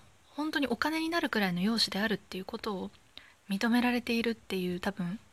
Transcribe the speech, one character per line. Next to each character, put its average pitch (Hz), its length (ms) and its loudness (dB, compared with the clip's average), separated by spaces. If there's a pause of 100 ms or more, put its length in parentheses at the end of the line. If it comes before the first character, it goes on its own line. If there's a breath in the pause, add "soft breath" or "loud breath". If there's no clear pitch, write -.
(280)
本 302 240 -4
当 320 60 2
に 285 80 2
お 233 100 0
金 320 240 0
に 320 100 0
な 339 100 2
る 311 80 2
く 220 120 0
ら 196 80 4
い 180 40 0
の 175 80 0
容 220 180 2
姿 - 200 0
で 196 40 0
あ 220 60 2
る 208 60 0
っ - 20 0
て - 220 -8
い - 20 -6
う 190 40 -8
こ - 140 -8
と 214 160 -4
を 190 160 -6 (580 loud breath)
認 196 200 2
め 240 140 4
ら 247 80 4
れ 240 100 0
て 233 140 -2
い 233 80 2
る 233 80 2
っ 226 40 0
て - 220 -6
い 180 180 0
う、 175 60 -6
多 202 100 -2
分、 185 300 -4 (120)